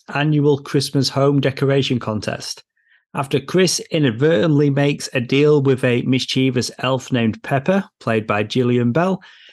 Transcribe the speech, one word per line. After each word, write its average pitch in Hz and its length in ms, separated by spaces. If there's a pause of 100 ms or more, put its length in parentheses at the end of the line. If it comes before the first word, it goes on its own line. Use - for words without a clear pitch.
(140)
annual 147 440
Christmas 139 500
home 139 320
decoration 135 580
contest. - 640 (520)
After 139 260
Chris 170 380 (120)
inadvertently 147 800
makes 143 420
a 131 80
deal 143 420
with 131 220
a 123 180
mischievous 127 760
elf 127 340
named 117 300
Pepper, 185 420 (160)
played 110 260
by 104 160
Gillian 123 480
Bell, 185 320 (300)